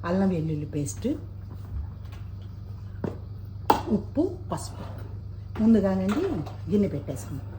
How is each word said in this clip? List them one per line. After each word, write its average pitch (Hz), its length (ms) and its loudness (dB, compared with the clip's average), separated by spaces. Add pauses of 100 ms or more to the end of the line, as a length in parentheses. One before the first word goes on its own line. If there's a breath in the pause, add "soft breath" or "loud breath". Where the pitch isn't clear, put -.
అల్లం 190 240 4
వెల్లుల్లి 156 400 0
పేస్ట్, 147 340 -2 (3000)
ఉప్పు, - 280 2 (260)
పసుపు - 340 -6 (800)
ముందుగానండి 202 640 6 (480)
గిన్నె 196 240 6
పెట్టేసుకుందాం. - 520 -4 (120)